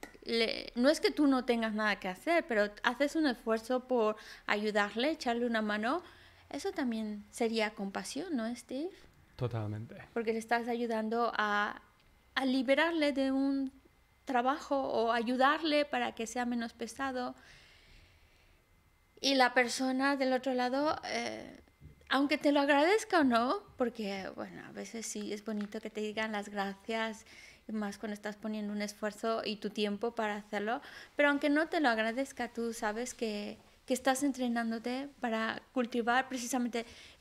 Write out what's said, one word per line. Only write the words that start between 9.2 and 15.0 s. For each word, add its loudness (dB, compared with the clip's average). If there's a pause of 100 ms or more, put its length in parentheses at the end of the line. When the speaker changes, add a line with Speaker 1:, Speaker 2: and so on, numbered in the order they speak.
Speaker 2:
Totalmente. -6 (180)
Speaker 1:
Porque -2
le -2
estás 0
ayudando 0
a, 0 (540)
a 2
liberarle 4
de 2
un 2 (540)
trabajo 2
o 2